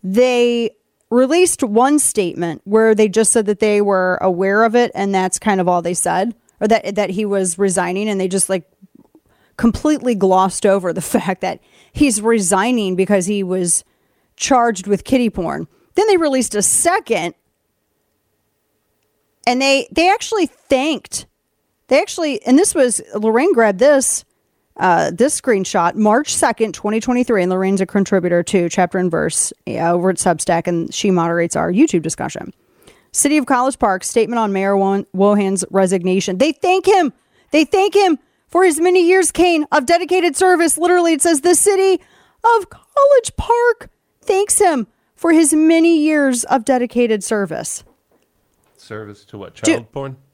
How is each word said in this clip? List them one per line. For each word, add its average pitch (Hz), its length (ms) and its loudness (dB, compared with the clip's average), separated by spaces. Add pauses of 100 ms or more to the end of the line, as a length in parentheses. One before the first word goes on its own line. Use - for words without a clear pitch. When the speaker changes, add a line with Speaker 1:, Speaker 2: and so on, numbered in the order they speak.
Speaker 1:
they 240 680 2 (400)
released 269 500 2
one 254 380 2
statement 175 640 -4
where 220 320 2
they 214 120 2
just 214 240 0
said 220 140 0
that 202 140 -4
they 208 220 0
were 185 380 0
aware 190 440 0
of 226 120 0
it, 240 200 2
and 196 180 -4
that's 185 240 -2
kind 196 240 0
of 180 60 0
all 175 160 0
they 175 100 -4
said, 185 400 -4 (260)
or 208 80 -2
that, 208 280 0
that 196 160 -2
he 208 140 -4
was 190 340 -4
resigning, 190 500 -2
and 196 100 -4
they 185 100 -2
just, 190 200 -4
like, 190 180 -4 (880)
completely 247 580 -2
glossed 190 500 0
over 190 260 0
the 170 100 -4
<laughs> - 180 -8
fact 180 220 -6
that - 180 -8 (320)
he's 254 300 0
resigning 208 760 0
because 190 320 0
he 202 160 -2
was 180 400 -4 (540)
charged 233 500 0
with 202 160 -2
kiddie 247 260 0
porn. 160 380 -8 (260)
Then 415 140 2
they 392 100 4
released 269 380 0
a 208 60 -2
second, 339 760 -2 (2000)
and 247 160 0
they, 277 300 2
they 339 180 2
actually 403 380 -2
thanked, - 800 -4 (600)
they 277 140 2
actually, 320 460 -6
and 254 100 6
this 392 160 2
was, 262 260 0 (140)
Lorraine 226 400 0
grabbed 220 240 2
this, 269 480 2 (520)
uh, 170 340 2
this 233 280 0
screenshot, 190 540 0
March 214 400 2
second, 226 400 -2
twenty 214 260 -4
twenty-three, 240 440 0
and 185 80 0
Lorraine's 190 280 0
a 190 60 0
contributor 180 560 0
to 175 280 0
Chapter 180 280 -2
and 180 140 -2
Verse, 160 420 -4 (140)
uh, 170 260 -2
over 175 160 0
at 185 60 0
Substack, 170 500 -2
and 170 260 -4
she - 200 -2
moderates 170 440 0
our 160 160 -2
YouTube 196 300 2
discussion. - 520 -10 (580)
City 294 260 0
of 269 80 0
College 254 320 0
Park, 190 260 -2
statement 226 360 -2
on 214 120 -2
Mayor 196 240 0
Wo-, 196 380 0
Wohan's 196 560 0
resignation. 185 720 0
They 294 120 2
thank 370 360 0
him! 370 260 2 (380)
They 311 120 4
thank 392 300 0
him 370 260 2 (280)
for 359 180 2
his 320 160 2
many 359 240 4
years, 359 260 2
Kane, 330 400 2
of 285 140 0
dedicated 339 500 0
service. 349 420 2
Literally, 339 360 2
it 294 80 -2
says, 330 200 0
"The 349 140 4
city 381 480 2 (540)
of 381 140 -4
College 554 640 2
Park 480 520 0 (340)
thanks 403 360 0
him 311 280 0 (280)
for - 160 0
his 311 220 4
many 320 460 4
years 294 460 0
of 247 200 -2
dedicated 240 580 -2
service." 196 600 -6 (920)
Speaker 2:
Service 107 500 -18
to - 120 -20
what? 95 180 -18
Speaker 1:
Do - 160 -2
Speaker 2:
Child 117 220 -6
porn? 135 240 -12 (160)